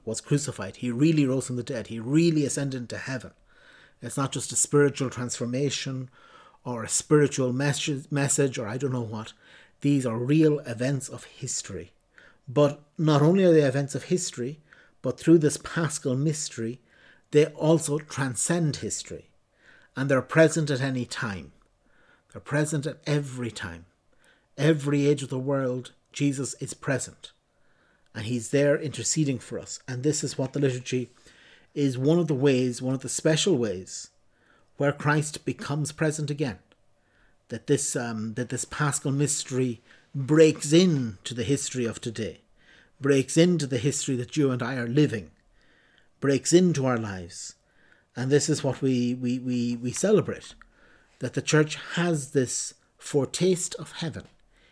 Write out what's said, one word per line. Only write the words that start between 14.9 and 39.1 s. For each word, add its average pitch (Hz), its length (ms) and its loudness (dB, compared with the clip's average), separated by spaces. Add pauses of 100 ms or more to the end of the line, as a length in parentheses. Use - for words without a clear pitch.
but - 180 -4
through 165 200 8
this 147 180 2
Paschal - 580 -4
mystery, 131 640 -4 (520)
they 147 160 6
also 151 520 0
transcend 139 800 -2
history. - 520 -10 (680)
And 139 120 -2
they're 131 120 4
present 156 500 4
at 127 80 -2
any 131 260 -4
time. 92 460 -8 (800)
They're - 80 -14
present 147 460 -2
at 143 200 -8
every 127 460 -4
time. 85 340 -12 (720)
Every 143 500 2
age 139 160 2
of 120 60 -10
the 131 100 -4
world, 131 520 -2 (220)
Jesus 139 480 -2
is - 120 -10
present. - 580 -8 (840)
And 107 120 -8
he's 117 260 -4
there 143 280 4
interceding 139 600 -2
for 104 200 -10
us. - 280 -14
And 127 140 -8
this 151 220 0
is - 140 -6
what 131 160 -4
the 139 60 -4
liturgy 127 500 -2 (640)
is 139 240 0
one 147 200 4
of 170 100 2
the 156 60 0
ways, 127 480 2
one 131 140 -2
of 127 60 -6
the 127 80 -8
special - 480 2
ways 95 520 -6 (680)
where 143 140 2
Christ 147 540 0
becomes 143 460 -4
present 151 380 -2
again. 143 300 -4 (880)
That - 180 -10
this, - 280 2
um, 113 400 -4
that 123 140 -6
this 123 160 -6
Paschal 147 460 -2